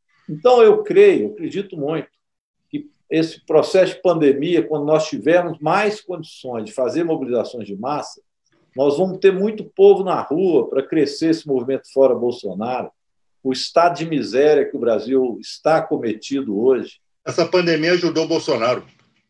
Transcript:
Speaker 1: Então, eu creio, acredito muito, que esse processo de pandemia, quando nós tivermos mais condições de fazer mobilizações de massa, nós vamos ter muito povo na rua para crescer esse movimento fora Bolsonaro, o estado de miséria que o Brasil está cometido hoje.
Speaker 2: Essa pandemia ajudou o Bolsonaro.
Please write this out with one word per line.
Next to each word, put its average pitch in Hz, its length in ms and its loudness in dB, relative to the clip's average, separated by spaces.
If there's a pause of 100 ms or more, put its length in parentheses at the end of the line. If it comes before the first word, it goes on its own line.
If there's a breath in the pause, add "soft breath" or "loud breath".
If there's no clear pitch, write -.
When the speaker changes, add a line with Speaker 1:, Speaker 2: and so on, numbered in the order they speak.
(280)
Speaker 1:
Então, 233 360 4
eu 214 180 6
creio, 175 520 4
acredito 175 440 -10
muito, 151 300 -6 (600)
que - 220 -12 (180)
esse 160 380 -4
processo 170 480 2
de - 80 -16
pandemia, 156 640 2
quando 151 200 -4
nós 156 240 0
tivermos 156 520 0
mais 202 420 -2
condições 135 640 -12
de 107 60 -14
fazer 131 320 -4
mobilizações 123 640 -4
de 98 80 -12
massa, 131 440 -8 (560)
nós 143 220 2
vamos 185 220 -2
ter 196 120 6
muito 202 320 -4
povo 190 400 4
na 165 160 -2
rua 160 480 0
para 131 140 -2
crescer 160 480 -2
esse 156 180 -2
movimento 131 460 -4
fora 131 220 4
Bolsonaro, 113 760 -6 (540)
o 131 80 -2
estado 165 460 0
de 165 100 -6
miséria 139 580 2
que 143 100 -8
o 127 40 -8
Brasil 117 600 0
está - 440 -2
cometido 120 760 -6
hoje. 120 400 0 (240)
Speaker 2:
Essa 165 220 -2
pandemia 170 460 0
ajudou 165 320 0
o 156 40 -4
Bolsonaro. 123 560 -2 (460)